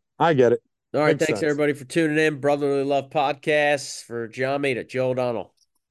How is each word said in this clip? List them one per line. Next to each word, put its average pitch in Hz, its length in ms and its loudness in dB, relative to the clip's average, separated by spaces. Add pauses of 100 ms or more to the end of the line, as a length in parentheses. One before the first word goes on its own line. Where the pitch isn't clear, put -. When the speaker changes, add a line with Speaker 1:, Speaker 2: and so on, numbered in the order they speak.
(180)
Speaker 1:
I 165 160 2
get 123 200 6
it. - 80 0 (320)
Speaker 2:
All 139 80 0
right, 151 80 4
Speaker 1:
Makes 156 160 0
Speaker 2:
thanks 156 160 -2
Speaker 1:
sense. 151 100 0
Speaker 2:
everybody 147 220 0
for 135 120 -10
tuning 156 320 0
in. 156 220 0
Brotherly 143 440 0
Love 139 280 -2
Podcast 147 960 0
for 117 240 -8
John 131 320 -4
Mata, 127 240 -2
Joe 127 260 -2
O'Donnell, 123 420 -4 (380)